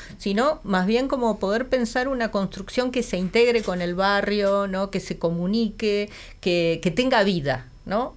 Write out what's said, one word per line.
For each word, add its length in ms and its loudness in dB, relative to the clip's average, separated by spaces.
Sino, 440 0
más 240 0
bien, 220 2
como 320 0
poder 260 0
pensar 400 0
una 240 -2
construcción 640 -2
que 100 0
se 140 -4
integre 480 2
con 180 -2
el 140 -2
barrio, 720 2
¿no? 240 -4
Que 80 -2
se 180 -6
comunique, 920 0
que, 400 2
que 120 0
tenga 320 4
vida, 420 0
¿no? 320 -2